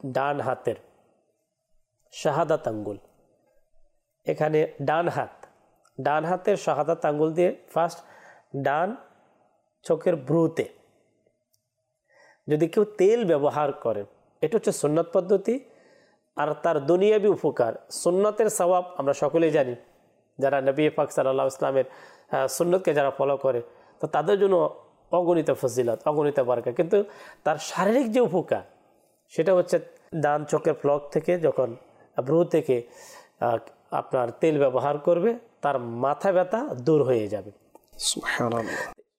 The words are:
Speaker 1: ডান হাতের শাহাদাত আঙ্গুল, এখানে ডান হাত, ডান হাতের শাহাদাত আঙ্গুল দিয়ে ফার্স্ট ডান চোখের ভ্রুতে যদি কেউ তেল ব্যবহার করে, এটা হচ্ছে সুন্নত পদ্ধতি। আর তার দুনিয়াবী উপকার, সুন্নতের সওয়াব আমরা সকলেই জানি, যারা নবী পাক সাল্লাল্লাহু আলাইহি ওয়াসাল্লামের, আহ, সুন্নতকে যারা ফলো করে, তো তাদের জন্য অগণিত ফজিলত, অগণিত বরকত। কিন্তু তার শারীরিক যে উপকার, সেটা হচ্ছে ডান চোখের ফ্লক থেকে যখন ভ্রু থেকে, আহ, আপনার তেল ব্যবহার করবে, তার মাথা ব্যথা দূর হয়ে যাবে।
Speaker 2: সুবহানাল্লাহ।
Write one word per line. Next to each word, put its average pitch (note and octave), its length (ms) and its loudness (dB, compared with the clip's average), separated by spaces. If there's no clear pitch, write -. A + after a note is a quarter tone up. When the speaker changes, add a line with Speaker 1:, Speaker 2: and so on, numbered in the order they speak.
Speaker 1:
ডান C#3 340 -2
হাতের B2 340 -4
শাহাদাত D3+ 560 -2
আঙ্গুল, G#2+ 280 -6
এখানে D#3 480 0
ডান D#3+ 260 0
হাত, - 380 -6
ডান D3 240 0
হাতের F3+ 320 0
শাহাদাত D3+ 480 -2
আঙ্গুল D#3 280 0
দিয়ে F3+ 240 0
ফার্স্ট E3 240 -2
ডান D3+ 400 -2
চোখের E3 340 0
ভ্রুতে D#3 520 0
যদি D3+ 200 2
কেউ G#3 160 2
তেল G#3 400 2
ব্যবহার D3 480 2
করে, G2+ 320 -4
এটা D#3 160 0
হচ্ছে G3+ 160 0
সুন্নত D#3 400 0
পদ্ধতি। G3 480 0
আর D3+ 180 -2
তার D3+ 320 -2
দুনিয়াবী G3+ 420 4
উপকার, C#3 440 0
সুন্নতের G#3 600 0
সওয়াব F3+ 340 2
আমরা C#3 160 0
সকলেই D#3+ 380 2
জানি, C3+ 240 0
যারা C#3 220 0
নবী C#3 300 2
পাক D3+ 220 -2
সাল্লাল্লাহু C3+ 360 0
আলাইহি C#3+ 180 -4
ওয়াসাল্লামের, C3+ 180 2
আহ, C3+ 60 0
সুন্নতকে F3 480 0
যারা C#3+ 160 0
ফলো C#3 260 -2
করে, B2 260 -2
তো D#3+ 60 -4
তাদের E3 340 0
জন্য F3+ 340 2
অগণিত E3+ 380 2
ফজিলত, A#2+ 580 -2
অগণিত D3 320 0
বরকত। A#2+ 280 -2
কিন্তু E3 360 0
তার D#3 120 0
শারীরিক A3 560 0
যে B3+ 80 2
উপকার, D3+ 420 0
সেটা D#3+ 260 2
হচ্ছে F3 260 2
ডান D3 300 0
চোখের D3+ 300 0
ফ্লক C#3+ 360 0
থেকে F3 280 -2
যখন C3 380 0
ভ্রু D#3+ 200 4
থেকে, C3 420 0
আহ, A#2 180 0
আপনার B2 400 -2
তেল D#3 280 0
ব্যবহার C#3 400 0
করবে, F3 400 0
তার C#3 180 0
মাথা B2 540 -2
ব্যথা F#3 420 -2
দূর C#3+ 280 4
হয়ে A#2+ 260 0
যাবে। G2+ 220 -8
Speaker 2:
সুবহানাল্লাহ। - 920 -4